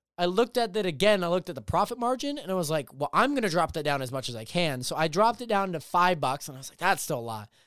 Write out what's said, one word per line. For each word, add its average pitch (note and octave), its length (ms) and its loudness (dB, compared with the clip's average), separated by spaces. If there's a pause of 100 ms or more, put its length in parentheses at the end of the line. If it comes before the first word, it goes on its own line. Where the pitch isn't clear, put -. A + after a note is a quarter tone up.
(180)
I F3 80 2
looked A3+ 320 2
at A3+ 160 0
that G#3 100 0
again. F#3 400 4
I E3+ 40 0
looked F3 200 0
at E3+ 60 -10
the - 80 -10
profit G#3 360 0
margin, C4 400 -2
and F#3 140 -6
I - 20 0
was E3+ 160 -2
like, D3+ 220 -2
"Well, C#3 200 -4
I'm B3+ 220 4
gonna A#3 140 0
drop D#3+ 240 0
that D#3 120 -6
down C#3+ 180 0
as B2 100 -6
much C3 160 -6
as A#2+ 80 -8
I A2+ 80 -10
can." D3 380 0
So C#3 120 -4
I D#3 140 2
dropped G#3+ 320 2
it B3 80 -8
down G3 240 0
to D#3+ 80 -4
five F3+ 400 4
bucks, C3+ 260 -2
and C#3 100 -14
I C3+ 40 -16
was C3+ 80 -16
like, - 100 -20
"That's F3+ 240 2
still D3+ 160 -4
a - 20 -4
lot." A2+ 280 -10 (180)